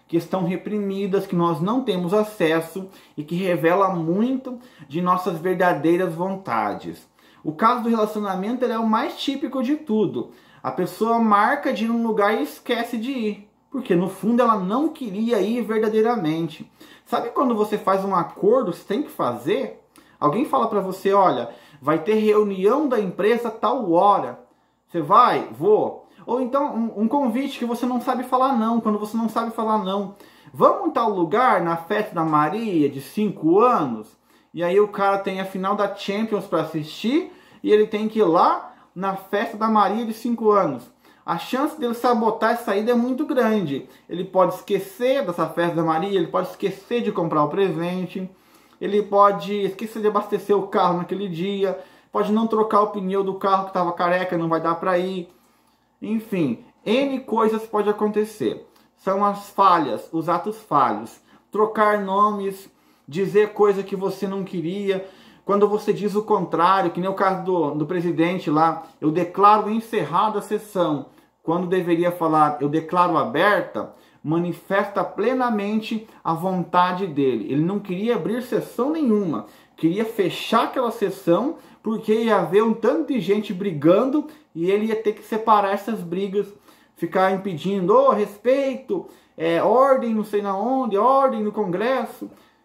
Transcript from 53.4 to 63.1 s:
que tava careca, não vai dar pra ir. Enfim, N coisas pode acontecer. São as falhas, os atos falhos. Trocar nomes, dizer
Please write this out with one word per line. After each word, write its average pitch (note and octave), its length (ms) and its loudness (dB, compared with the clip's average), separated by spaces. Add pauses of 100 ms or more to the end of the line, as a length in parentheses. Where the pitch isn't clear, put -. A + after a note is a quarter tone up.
que - 60 -14
tava F3+ 180 0
careca, F3+ 460 0
não E3 100 0
vai D#3+ 140 2
dar E3+ 140 0
pra F#3 220 0
ir. F#3 320 -4 (720)
Enfim, F#3+ 640 -2 (220)
N C4 340 0
coisas A3 480 0
pode G#3 220 -2
acontecer. G#3 760 -2 (300)
São G3 280 -2
as G3+ 260 -2
falhas, E3+ 640 2
os D#3+ 160 -2
atos F3 320 -2
falhos. A2+ 580 0 (320)
Trocar G#3+ 500 2
nomes, G3 680 -2 (360)
dizer G3 480 0